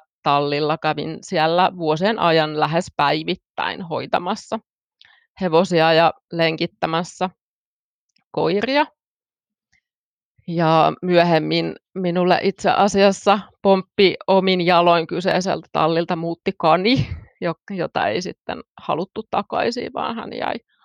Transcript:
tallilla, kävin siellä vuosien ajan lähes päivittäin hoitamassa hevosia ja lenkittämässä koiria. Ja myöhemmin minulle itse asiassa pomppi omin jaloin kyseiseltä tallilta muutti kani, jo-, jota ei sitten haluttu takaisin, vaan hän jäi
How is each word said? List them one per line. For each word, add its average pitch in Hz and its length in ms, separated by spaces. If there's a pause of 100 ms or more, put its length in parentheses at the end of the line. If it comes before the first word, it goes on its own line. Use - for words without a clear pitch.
(240)
tallilla, 147 540
kävin 156 440
siellä 170 560
vuosien 175 420
ajan 156 400
lähes 156 260 (120)
päivittäin 156 840
hoitamassa 175 760 (840)
hevosia 165 520
ja 160 200 (180)
lenkittämässä 165 960 (1040)
koiria. 202 540 (1600)
Ja 165 540
myöhemmin 170 760 (180)
minulle 180 480
itse 190 300
asiassa 196 680 (220)
pomppi 190 540 (120)
omin 190 340
jaloin 170 460
kyseiseltä 175 640
tallilta 165 440
muutti 165 420
kani, 185 500 (340)
jo-, 175 120 (180)
jota 156 360
ei 156 140
sitten - 420 (180)
haluttu 196 500
takaisin, 240 640
vaan - 220
hän - 180
jäi - 220 (300)